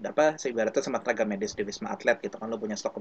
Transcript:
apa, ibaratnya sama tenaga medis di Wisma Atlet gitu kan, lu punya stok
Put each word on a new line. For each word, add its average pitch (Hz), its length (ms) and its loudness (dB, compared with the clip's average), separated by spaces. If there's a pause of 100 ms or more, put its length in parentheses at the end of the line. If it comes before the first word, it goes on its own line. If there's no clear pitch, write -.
apa, 151 320 4
ibaratnya 117 400 0
sama 127 240 0
tenaga 113 240 2
medis 104 240 0
di 101 160 -4
Wisma 104 240 -6
Atlet 117 320 2
gitu - 160 -8
kan, 110 80 -6
lu 113 80 -2
punya 107 240 -4
stok - 220 -4